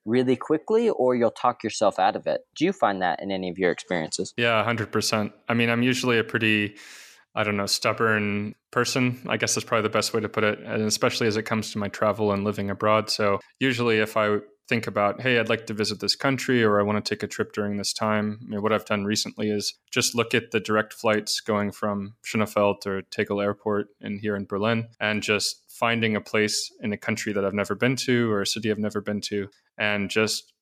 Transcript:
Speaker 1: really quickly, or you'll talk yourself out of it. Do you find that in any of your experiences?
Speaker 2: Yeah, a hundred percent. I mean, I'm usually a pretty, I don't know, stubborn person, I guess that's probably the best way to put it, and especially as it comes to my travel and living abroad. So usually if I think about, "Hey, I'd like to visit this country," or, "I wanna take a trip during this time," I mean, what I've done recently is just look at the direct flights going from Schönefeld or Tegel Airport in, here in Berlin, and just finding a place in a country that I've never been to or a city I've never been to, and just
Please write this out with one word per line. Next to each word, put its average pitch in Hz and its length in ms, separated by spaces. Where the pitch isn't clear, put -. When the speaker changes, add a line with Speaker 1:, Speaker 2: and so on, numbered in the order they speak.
Speaker 1:
really 123 320
quickly, 220 540
or 127 240
you'll 117 160
talk - 340
yourself 104 340
out 95 180
of 85 100
it. - 160
Do 151 100
you 190 80
find 101 300
that 87 200
in 98 80
any 92 180
of 87 100
your 92 120
experiences? - 680
Speaker 2:
Yeah, 117 240
a 101 40
hundred 110 280
percent. 107 400
I 117 60
mean, 117 160
I'm 117 120
usually 123 360
a 107 60
pretty, 107 520
I 110 100
don't 104 120
know, 101 100
stubborn 107 880
person, 123 580
I 110 80
guess 110 180
that's - 100
probably 113 180
the 107 60
best 107 240
way 113 80
to 104 80
put 107 160
it, 107 160
and 110 220
especially 117 440
as 107 100
it 110 80
comes 110 280
to 110 60
my 101 100
travel 104 440
and 98 120
living 101 260
abroad. 107 380
So 101 320
usually 120 380
if 107 180
I 107 220
think 117 200
about, 101 340
"Hey, 123 180
I'd 113 120
like 110 160
to 110 80
visit 104 260
this - 160
country," 127 480
or, 104 160
"I - 20
wanna 104 200
take - 200
a 104 40
trip - 260
during 104 240
this 98 160
time," 107 500
I - 60
mean, 104 140
what 110 100
I've 107 140
done 101 180
recently 107 460
is 104 240
just 120 240
look 117 200
at - 180
the 110 80
direct 107 340
flights 107 460
going 104 300
from 101 440
Schönefeld 101 600
or 95 160
Tegel 101 400
Airport 104 460
in, 104 180
here 104 160
in 98 120
Berlin, 113 420
and 107 240
just - 460
finding 113 480
a 101 40
place - 600
in 104 120
a 101 40
country 110 360
that 98 120
I've 98 80
never 101 220
been 120 220
to 120 360
or 101 80
a 98 60
city 110 240
I've 104 80
never 104 220
been 104 220
to, 101 260
and 104 320
just - 540